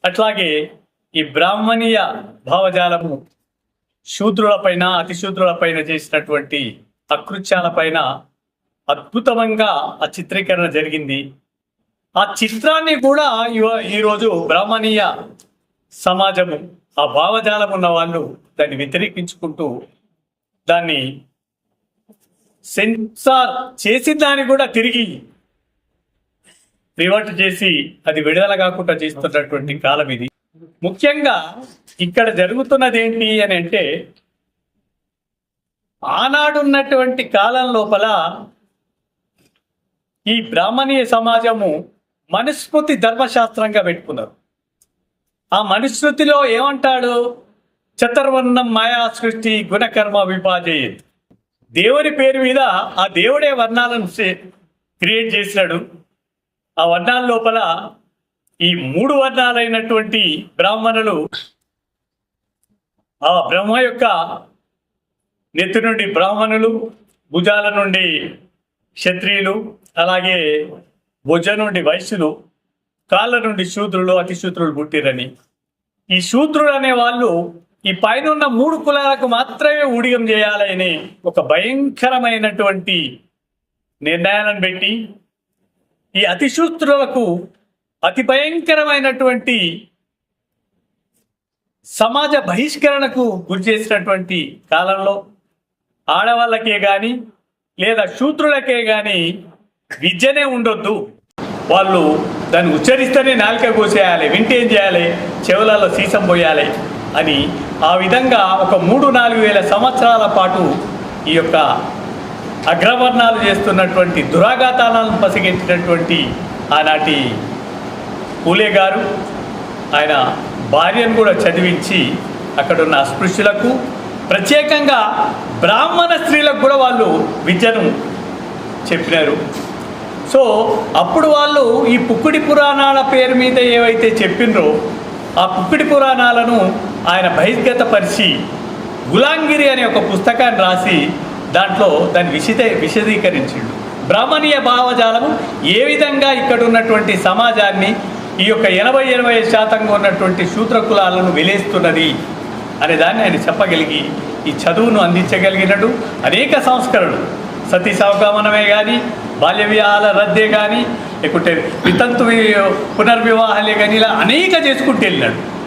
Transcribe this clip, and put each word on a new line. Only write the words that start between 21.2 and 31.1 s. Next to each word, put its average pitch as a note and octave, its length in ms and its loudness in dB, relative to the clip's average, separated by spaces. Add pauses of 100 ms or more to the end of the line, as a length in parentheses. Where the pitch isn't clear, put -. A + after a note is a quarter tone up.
సెన్సార్ A3+ 880 0 (340)
చేసిన C4 320 0
దాన్ని C#4+ 280 0
కూడా C4+ 200 2
తిరిగి A#3 400 -2 (1900)
రివర్ట్ F#3+ 420 -2
చేసి F#3+ 300 -2 (360)
అది D#3 140 -2
విడుదల F3+ 340 0
కాకుండా F3+ 400 -2
చేస్తున్నటువంటి D3 840 -6
కాలం D3 320 -2
ఇది. B2 180 -8 (540)
ముఖ్యంగా C#4 540 0 (640)